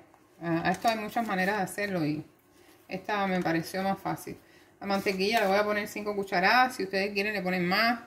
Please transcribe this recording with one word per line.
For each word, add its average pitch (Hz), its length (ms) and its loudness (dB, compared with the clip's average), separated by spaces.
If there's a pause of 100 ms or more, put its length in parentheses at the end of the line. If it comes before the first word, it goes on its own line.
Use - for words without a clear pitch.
(420)
Ah, 165 280 0
esto 185 200 0
hay 220 80 0
muchas 214 280 -4
maneras 196 320 0
de 190 60 0
hacerlo 185 420 -2
y 151 200 -2 (600)
esta 202 380 -2
me 185 160 2
pareció 165 420 -2
más 196 140 0
fácil. - 400 -8 (440)
La - 40 -12
mantequilla 196 540 0
le 208 80 4
voy 190 100 4
a 208 60 4
poner 208 240 0
cinco 208 280 -6
cucharadas. 202 600 4
Si - 80 -4
ustedes 196 300 -2
quieren 202 200 -2
le 196 80 -2
ponen 180 240 0
más 226 420 2